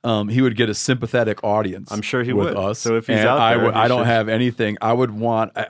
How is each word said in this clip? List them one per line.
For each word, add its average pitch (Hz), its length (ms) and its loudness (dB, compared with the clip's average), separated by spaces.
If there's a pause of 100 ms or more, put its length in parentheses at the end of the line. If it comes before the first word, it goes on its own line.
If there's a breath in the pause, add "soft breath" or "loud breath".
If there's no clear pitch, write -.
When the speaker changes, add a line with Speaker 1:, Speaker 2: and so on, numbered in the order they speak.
Speaker 1:
Um, 107 240 0
he 120 120 0
would 123 160 2
get 113 120 2
a 104 60 -4
sympathetic 117 680 -2
audience 101 480 -2
Speaker 2:
I'm 104 120 -6
sure 123 200 -4
he 123 100 -4
Speaker 1:
with 196 160 0
Speaker 2:
would. - 80 -4
Speaker 1:
us. 101 220 -4
Speaker 2:
So 113 180 0
if 113 120 -4
he's 110 100 0
Speaker 1:
And 110 100 4
Speaker 2:
out 135 120 2
Speaker 1:
I 117 160 4
Speaker 2:
there, 110 80 2
Speaker 1:
would, 113 100 2
Speaker 2:
he 110 60 2
Speaker 1:
I 117 80 4
don't 123 140 2
Speaker 2:
should 117 40 2
Speaker 1:
have 113 220 2
anything. 113 520 0
I 110 120 0
would 123 180 2
want, 110 460 -2
I, 107 140 -4